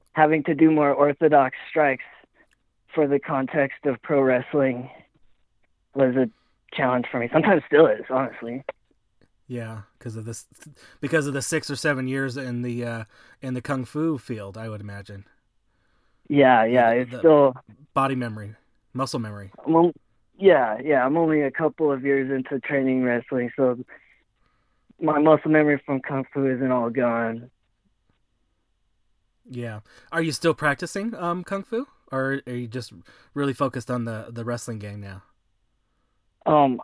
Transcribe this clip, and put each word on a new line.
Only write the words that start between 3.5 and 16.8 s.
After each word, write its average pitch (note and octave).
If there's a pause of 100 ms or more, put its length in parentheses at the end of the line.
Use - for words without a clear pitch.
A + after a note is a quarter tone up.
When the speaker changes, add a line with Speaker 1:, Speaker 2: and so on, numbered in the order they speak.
Speaker 1:
of C3
pro C#3+
wrestling C3 (1040)
was B2+
a B2+ (440)
challenge B2+
for B2+
me. A#2+
Sometimes E3
still D3
is, A2+
honestly. B2+ (840)
Speaker 2:
Yeah, A2+ (160)
'cause A2+
of A2+
this, - (540)
because D3
of C#3+
the C3+
six -
or C#3+
seven C3
years C3
in B2
the, A#2+
uh, A#2 (380)
in C3
the B2+
Kung C3
Fu D3+
field, G#2
I A2
would G#2+
imagine. G2+ (1000)
Speaker 1:
Yeah, B2+
yeah, A#2